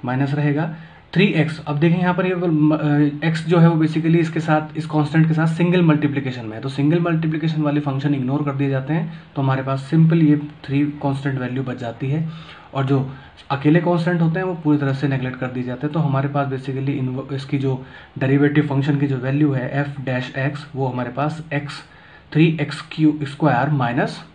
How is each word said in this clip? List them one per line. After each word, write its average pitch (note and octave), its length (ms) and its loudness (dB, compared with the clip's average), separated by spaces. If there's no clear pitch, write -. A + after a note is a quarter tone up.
minus C3+ 280 0
रहेगा D3 420 0
थ्री F#3+ 120 4
एक्स। - 420 0
अब D3 120 -2
देखें E3+ 200 4
यहाँ F3+ 140 2
पर F#3 120 0
ये F#3 100 0
म-, D#3 420 4
अ, D3 220 2
एक्स D#3+ 220 0
जो E3+ 120 6
है E3 100 8
वो D#3+ 160 4
basically E3 300 2
इसके E3 240 2
साथ, D#3 380 -2
इस D#3 80 -6
constant D#3 420 2
के D#3+ 60 2
साथ D#3+ 140 2
single F3 340 2
multiplication C3 640 2
में A2 100 -10
है, A2+ 60 -10
तो C3+ 80 -6
single D3 300 2
multiplication D#3+ 640 0
वाले D3 180 0
function C#3+ 360 -2
ignore C3 280 -2
कर C#3+ 100 -2
दिए C#3 160 -2
जाते C3+ 240 -2
हैं, D#3+ 280 -6
तो C#3+ 60 -2
हमारे C3 220 0
पास C3+ 180 -2
simple E3 400 4
ये D3+ 160 6
थ्री C#3+ 480 -4
constant C#3 540 -4
value B2+ 240 -4
बच B2 140 -6
जाती A#2+ 320 -8
है। D#3+ 200 -2
और C3+ 120 -2
जो C3 300 0
अकेले D3+ 280 4
constant F3 420 0
होते E3 180 2
हैं F#3 60 -4
वो F#3 100 -4
पूरी D3+ 220 2
तरह C#3 160 0
से C#3 140 -2
neglect B2+ 320 -4
कर B2+ 80 -4
दिए B2 160 -6
जाते B2+ 240 -6
हैं। D3 60 -6
तो E3+ 60 -2
हमारे C3+ 280 0
पास C#3 200 -2
basically C3+ 420 -4
इनव-, C3 440 -4
इसकी C3+ 240 -4
जो C3 280 -2
derivative C#3+ 480 4
function C#3 320 0
की C#3+ 80 2
जो C3 100 -2
वैल्यू C#3 340 0
है C3+ 440 -4
f C3+ 60 -10
dash C3 520 -4
x, - 60 -10
वो C3+ 120 -2
हमारे A#2+ 220 -4
पास D3 440 -4
x, C#3+ 140 -4
three D#3+ 280 4
X C#3+ 200 -6
क्यू D3+ 320 2
square C3+ 460 2
minus C3+ 640 -2